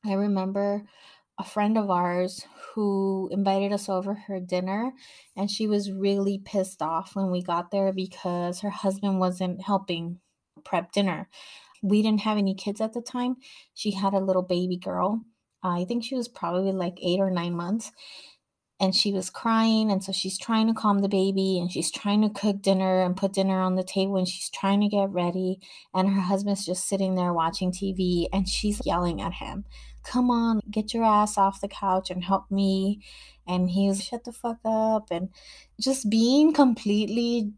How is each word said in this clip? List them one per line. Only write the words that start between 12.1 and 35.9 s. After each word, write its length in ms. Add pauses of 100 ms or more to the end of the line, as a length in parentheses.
have 160
any 180
kids 260
at 100
the 100
time. 360 (360)
She 180
had 220
a 60
little 220
baby 340
girl. 480 (400)
Uh, 160
I 60
think 180
she 120
was 120
probably, 460
like, 280
eight 200
or 100
nine 240
months. 380 (880)
And 120
she 200
was 160
crying, 600
and 140
so 80
she's 260
trying 300
to 60
calm 260
the 100
baby, 500
and 120
she's 200
trying 300
to 80
cook 320
dinner 400
and 140
put 180
dinner 280
on 140
the 80
table, 340
and 100
she's 220
trying 320
to 80
get 200
ready, 520 (320)
and 160
her 120
husband's 440
just 220
sitting 280
there 180
watching 380
T 220
V, 380
and 160
she's 380
yelling 360
at 120
him, 320 (380)
"Come 280
on, 300 (100)
get 220
your 100
ass 340
off 220
the 80
couch 420
and 140
help 260
me." 520 (440)
And 240
he's, 320
"Shut 220
the 80
fuck 320
up," 480
and 160 (500)
just 320